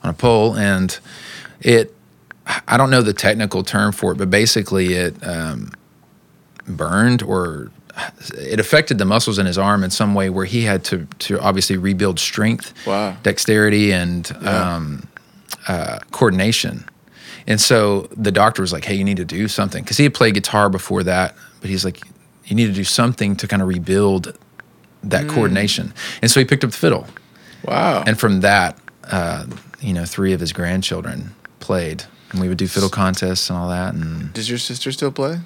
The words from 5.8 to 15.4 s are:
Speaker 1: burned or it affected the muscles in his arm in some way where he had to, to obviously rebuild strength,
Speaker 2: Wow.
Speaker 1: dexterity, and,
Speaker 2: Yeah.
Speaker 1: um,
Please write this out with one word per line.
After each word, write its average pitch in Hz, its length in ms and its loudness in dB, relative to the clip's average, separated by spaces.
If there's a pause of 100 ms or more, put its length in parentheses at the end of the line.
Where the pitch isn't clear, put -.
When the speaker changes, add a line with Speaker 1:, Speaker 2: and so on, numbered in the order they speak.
Speaker 1:
burned 98 560 0
or 82 480 -4 (680)
it 71 220 -4
affected 151 400 2
the 101 60 2
muscles 104 340 2
in 95 60 2
his 90 120 0
arm 98 260 2
in 92 60 -2
some 104 240 0
way 98 160 2
where 92 160 -2
he 117 180 0
had 98 200 0
to, 85 240 -4 (120)
to - 200 -4
obviously 95 380 2
rebuild 95 420 0
strength, - 540 -2 (120)
Speaker 2:
Wow. 101 380 -2
Speaker 1:
dexterity, 107 680 4
and, 87 380 -2 (120)
Speaker 2:
Yeah. 90 340 -2
Speaker 1:
um, 73 320 -8 (600)